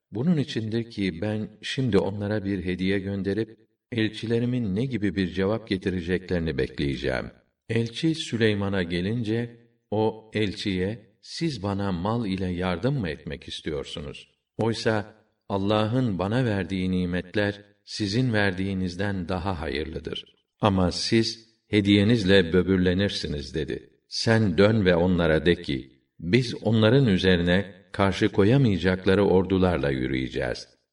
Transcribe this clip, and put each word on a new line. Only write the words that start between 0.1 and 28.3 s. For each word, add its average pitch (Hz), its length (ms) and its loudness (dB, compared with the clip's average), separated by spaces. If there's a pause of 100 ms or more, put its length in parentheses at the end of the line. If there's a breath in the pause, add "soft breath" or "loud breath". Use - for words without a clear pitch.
Bunun 151 240 0
içindir 117 540 -4
ki 95 320 -4
ben 107 260 -4 (140)
şimdi 120 360 0
onlara 101 460 -2
bir 98 200 -4
hediye 92 340 0
gönderip 98 600 -4 (340)
elçilerimin 117 840 -2
ne 117 80 0
gibi 104 320 -2
bir 90 160 0
cevap 98 360 -2
getireceklerini 90 880 -2
bekleyeceğim." 64 720 -4 (380)
Elçi 117 460 -2
Süleyman'a 101 680 0
gelince 110 720 -4 (340)
o 110 440 -2
elçiye, 98 720 -4 (160)
"Siz 143 400 -6
bana 98 300 -2
mal 107 340 -2
ile 95 200 -4
yardım 90 520 -2
mı 95 100 -4
etmek 73 400 -10
istiyorsunuz? - 800 -10 (300)
Oysa 110 560 -2 (340)
Allah'ın 107 720 0
bana 107 260 0
verdiği 95 460 -2
nimetler 92 720 -2 (240)
sizin 113 480 -2
verdiğinizden 95 960 -2
daha 92 320 -4
hayırlıdır. - 720 -8 (260)
Ama 95 320 4
siz - 560 -2 (180)
hediyenizle 101 840 4
böbürlenirsiniz," 90 1000 0
dedi. 69 360 -6 (180)
"Sen 113 500 2
dön 104 260 6
ve 87 120 6
onlara 85 500 4
de 87 160 4
ki, 67 380 -8 (200)
biz 110 420 0
onların 113 440 4
üzerine 92 680 2 (180)
karşı 98 360 2
koyamayacakları 98 960 4